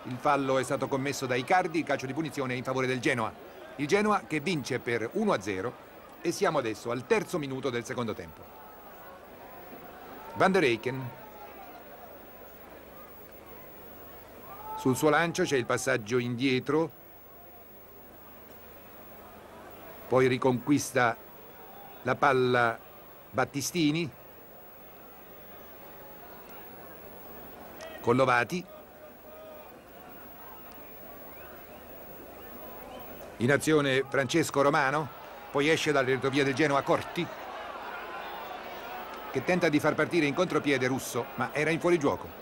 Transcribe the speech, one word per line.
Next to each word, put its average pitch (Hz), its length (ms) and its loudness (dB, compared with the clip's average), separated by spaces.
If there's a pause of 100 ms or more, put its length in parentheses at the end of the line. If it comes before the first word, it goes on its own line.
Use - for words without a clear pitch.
Il 123 160 -6
fallo 139 400 4
è 127 40 2
stato 131 240 0
commesso 135 380 0
da 127 80 0
Icardi, 170 460 4
il 147 40 0
calcio 135 220 0
di 135 80 -4
punizione 135 400 -2
in 127 100 -4
favore 131 220 0
del 127 140 2
Genoa. 120 340 2 (440)
Il 143 100 -2
Genoa 202 400 4
che 156 120 0
vince 143 380 0
per 117 360 0
uno 202 200 2
a 120 80 2
zero 98 320 -2 (480)
e 170 100 0
siamo 165 280 4
adesso 113 320 -2
al 123 160 -2
terzo 190 320 2
minuto 135 320 -2
del 120 120 0
secondo 120 300 -2
tempo. 82 300 -12 (1900)
Van 185 160 6
der 185 120 6
Eycken. 123 460 2 (3750)
Sul 131 200 0
suo 151 140 2
lancio 160 320 2
c'è 147 160 2
il 120 80 0
passaggio 123 540 0
indietro, 127 720 0 (3250)
poi 131 200 6
riconquista 123 1000 2 (800)
la 127 120 2
palla 123 640 6 (520)
Battistini 147 800 2 (4000)
con 120 160 4
Lovati. 127 480 4 (4000)
In 120 140 2
azione 139 560 4
Francesco 139 540 2
Romano, 143 480 4 (420)
poi 143 180 4
esce 156 220 4
dalle 135 220 6
retrovie 135 320 4
del 139 80 2
Genoa 139 280 4
Corti, 165 460 2 (2000)
che 131 140 -2
tenta 175 240 4
di 147 140 6
far 151 120 4
partire 151 340 4
in 143 60 2
contropiede 143 540 2
Russo, 123 380 -2 (100)
ma 123 180 -2
era 151 180 2
in 165 100 0
fuorigioco. 147 480 4 (120)